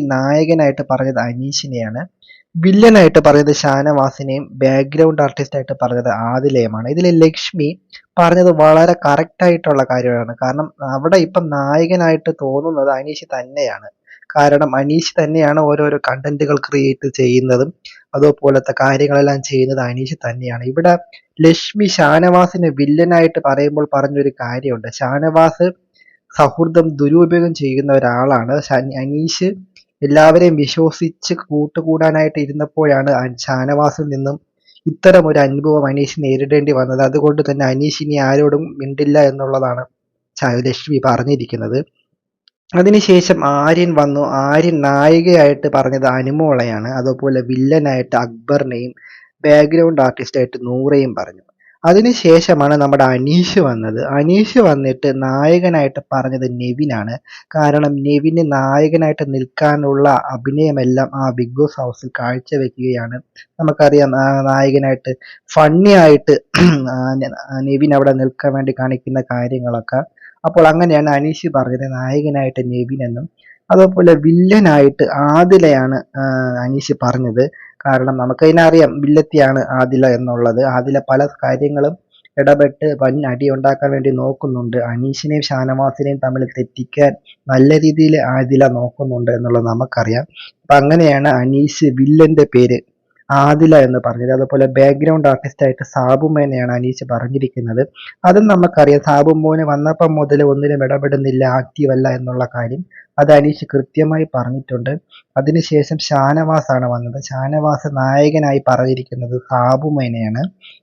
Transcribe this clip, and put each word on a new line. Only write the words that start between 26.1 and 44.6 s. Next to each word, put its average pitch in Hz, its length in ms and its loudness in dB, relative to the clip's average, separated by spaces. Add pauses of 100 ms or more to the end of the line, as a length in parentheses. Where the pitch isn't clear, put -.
സൗഹൃദം 165 520 0 (100)
ദുരുപയോഗം 170 580 2
ചെയ്യുന്ന 139 380 -2
ഒരാളാണ്. 127 680 0
ഷ-, 135 380 -4
അനീഷ് 151 500 -4 (540)
എല്ലാവരെയും 160 540 4
വിശ്വസിച്ച് 160 800 -4
കൂട്ടുകൂടാനായിട്ട് 156 1040 -2
ഇരുന്നപ്പോഴാണ് 143 720 -2
അൻ-, 127 260 -2
ഷാനവാസിൽ 143 720 -2
നിന്നും 139 280 -6 (500)
ഇത്തരം 180 400 4
ഒരു 151 120 2
അനുഭവം 143 480 0
അനീഷ് 139 340 -4
നേരിടേണ്ടി 139 520 0
വന്നത്. 131 300 -2
അതുകൊണ്ട് 147 400 0
തന്നെ 139 240 -4
അനീഷ് 143 360 -4
ഇനി 147 140 -4
ആരോടും 143 460 0 (160)
മിണ്ടില്ല 143 420 -2
എന്നുള്ളതാണ് 135 600 -2 (540)
ച-, 123 260 -2
ലക്ഷ്മി 131 420 -4
പറഞ്ഞിരിക്കുന്നത്. 120 760 -2 (920)
അതിനുശേഷം 185 680 4 (120)
ആര്യൻ 160 440 2
വന്നു. 143 280 0 (180)
ആര്യൻ 156 400 2